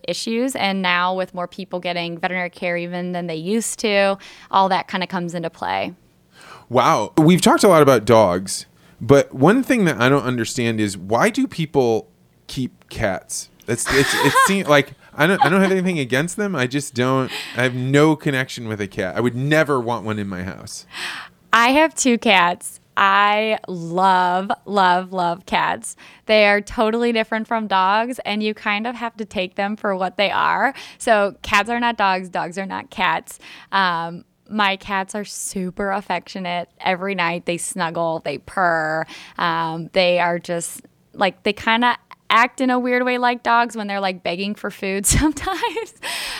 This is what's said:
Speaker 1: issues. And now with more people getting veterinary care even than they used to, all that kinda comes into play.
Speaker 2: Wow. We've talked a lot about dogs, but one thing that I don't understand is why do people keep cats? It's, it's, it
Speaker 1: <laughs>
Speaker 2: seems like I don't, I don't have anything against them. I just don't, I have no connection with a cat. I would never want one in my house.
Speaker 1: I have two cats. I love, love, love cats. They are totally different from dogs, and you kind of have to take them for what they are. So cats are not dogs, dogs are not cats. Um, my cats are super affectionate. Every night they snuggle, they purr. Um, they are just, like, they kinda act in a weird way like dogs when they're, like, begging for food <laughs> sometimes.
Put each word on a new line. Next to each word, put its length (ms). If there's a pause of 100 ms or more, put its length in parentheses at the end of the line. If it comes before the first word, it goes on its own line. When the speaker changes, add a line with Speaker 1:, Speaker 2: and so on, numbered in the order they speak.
Speaker 1:
issues. 480
And 280
now 320
with 180
more 140
people 320
getting 400
veterinary 320
care 260
even 340
than 140
they 100
used 440
to, 400 (320)
all 180
that 180
kinda 200
comes 260
into 160
play. 460 (720)
Speaker 2:
Wow. 480
We've 240
talked 220
a 40
lot 140
about 240
dogs, 600 (360)
but 320
one 300
thing 220
that 140
I 100
don't 140
understand 560
is 180
why 320
do 180
people 640 (380)
keep 420
cats? 600 (180)
It's, 240
it's, 220
it 260
Speaker 1:
<laughs> 60
Speaker 2:
seems 220
like 260 (220)
I 120
don't, 160
I 60
don't 120
have 100
anything 280
against 380
them. 180
I 120
just 260
don't, 380 (260)
I 60
have 120
no 400
connection 520
with 120
a 80
cat. 300
I 40
would 140
never 440
want 260
one 140
in 80
my 160
house. 420 (640)
Speaker 1:
I 200
have 240
two 220
cats. 600 (160)
I 600 (120)
love, 800 (140)
love, 480
love 320
cats. 500 (300)
They 220
are 120
totally 540
different 340
from 180
dogs, 540
and 240
you 100
kind 320
of 100
have 220
to 80
take 300
them 220
for 180
what 220
they 140
are. 420 (240)
So 440
cats 280
are 100
not 180
dogs, 300
dogs 300
are 80
not 240
cats. 500 (320)
Um, 540 (240)
my 260
cats 400
are 80
super 680
affectionate. 760 (140)
Every 340
night 300
they 120
snuggle, 680
they 140
purr. 640 (320)
Um, 560
they 260
are 180
just, 440 (320)
like, 300
they 100
kinda 440 (320)
act 300
in 100
a 80
weird 280
way 120
like 260
dogs 340
when 100
they're, 140
like, 220
begging 320
for 140
food 360
<laughs> 0
sometimes. 880 (460)